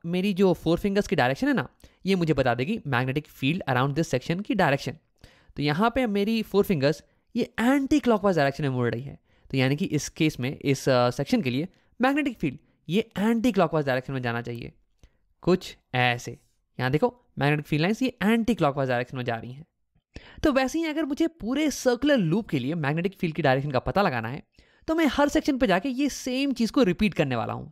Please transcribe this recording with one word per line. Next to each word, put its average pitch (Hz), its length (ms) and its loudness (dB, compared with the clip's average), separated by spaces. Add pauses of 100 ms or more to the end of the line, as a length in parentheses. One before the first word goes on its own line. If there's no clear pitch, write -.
मेरी 185 280 0
जो 185 200 4
फोर 165 260 0
फिंगर्स 202 280 0
की 196 80 -2
डायरेक्शन 139 320 0
है 294 60 2
ना, 156 140 -2 (380)
ये 190 100 2
मुझे 165 180 2
बता 131 220 2
देगी 151 220 -2 (100)
magnetic 131 460 -2
field 156 360 -2
around 135 260 0
this - 180 -4
section 170 320 -4
की 269 100 -2
डायरेक्शन। 143 420 0 (600)
तो 143 60 -2
यहाँ 160 320 2
पे 262 120 0
मेरी 208 340 0
फोर 196 220 0
फिंगर्स 156 400 0 (320)
ये 233 260 -4
anti 269 400 2
clockwise 202 340 2
डायरेक्शन 143 280 0
में 139 60 0
मुड़ 123 200 0
रही 117 140 -6
है, - 140 -16 (340)
तो 135 60 -2
यानी 131 180 4
कि 175 100 -2
इस - 240 -2
केस 151 300 -2
में, 127 200 -6
इस, 135 300 -2
अ, 123 200 4
सेक्शन 143 320 -2
के 127 80 -2
लिए 139 180 -2 (320)
मैग्नेटिक 277 380 0
फील्ड 147 200 -4 (300)
ये 202 220 -2 (100)
anti 226 340 2
clockwise 160 320 0
डायरेक्शन 131 280 -2
में 131 80 -4
जाना 120 200 -4
चाहिए। 120 300 -10 (720)
कुछ 185 320 0 (180)
ऐसे। 123 380 0 (480)
यहाँ 131 120 -2
देखो, 240 220 2 (260)
मैग्नेटिक 147 260 0
फील्ड 147 160 0
लाइंस 214 200 0
ये 262 220 -2
एंटी 220 320 2
क्लॉकवाइज 139 340 0
डायरेक्शन 123 280 -2
में 123 60 -4
जा 120 120 -4
रही 113 160 -10
हैं। 143 140 -18 (800)
तो 311 80 6
वैसे 262 280 2
ही 330 60 -2
अगर 311 200 -2
मुझे 294 220 0
पूरे 285 440 -2
सर्कुलर 262 460 2
लूप 190 320 0
के 143 100 -2
लिए 131 160 -4
मैग्नेटिक 165 440 -2
फील्ड 160 160 -4
की 175 60 -4
डायरेक्शन 135 300 2
का 123 80 0
पता 185 220 0
लगाना 131 260 -2
है, 131 140 -10 (460)
तो 320 80 -2
मैं 330 120 2
हर 285 220 2
सेक्शन 294 280 0
पे 240 100 2
जाके 190 220 2
ये 262 200 -2
सेम 262 440 -4
चीज़ 226 180 -2
को 269 120 4
रिपीट 180 300 2
करने 135 220 0
वाला 110 180 -2
हूँ, 127 180 -10